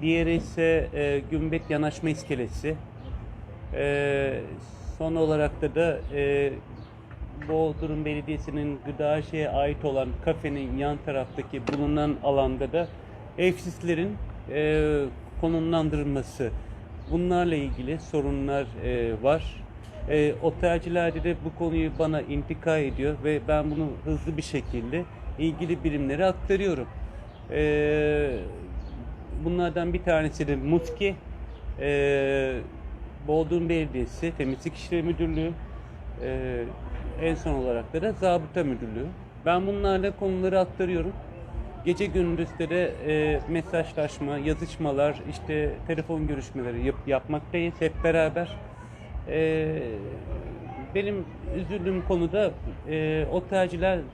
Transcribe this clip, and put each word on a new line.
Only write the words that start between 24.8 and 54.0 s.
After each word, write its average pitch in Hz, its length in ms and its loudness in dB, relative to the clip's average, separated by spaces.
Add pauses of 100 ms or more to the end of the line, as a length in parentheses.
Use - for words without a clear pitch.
ilgili 160 460 0
birimlere 147 420 2
aktarıyorum. 185 600 2 (640)
E, 151 840 4 (1080)
bunlardan 175 480 2
bir 175 100 0
tanesi 156 460 2
de 143 80 2
muski, 165 580 2 (640)
e, 139 760 4 (760)
Bodrum 160 400 2
Belediyesi, 156 720 0
Temizlik 135 360 -2
İşleri - 280 -2
Müdürlüğü, 165 500 0 (720)
e, 127 400 -2 (580)
en 160 120 2
son 156 200 0
olarak 120 380 0
da, 160 100 -2
da 214 100 2
Zabıta 175 520 2
Müdürlüğü. 120 420 -2 (400)
Ben 180 200 4
bunlarla 196 500 2
konuları 190 440 2
aktarıyorum. 180 520 0 (720)
Gece 175 220 2
gündüz 170 420 2 (100)
de, 170 340 2 (140)
e, 151 420 4
mesajlaşma, 156 920 -2
yazışmalar, 147 760 2 (140)
işte 151 400 -2 (160)
telefon 160 400 0
görüşmeleri 127 600 -2
yap-, 135 200 0
yapmaktayız 151 720 0
hep 160 260 2
beraber. 165 520 4 (720)
E, 160 500 2 (1160)
benim 196 300 0 (320)
üzüldüğüm 185 520 -2
konu 170 240 2
da, 196 180 4 (380)
e, 156 440 0
otelciler 180 640 2 (160)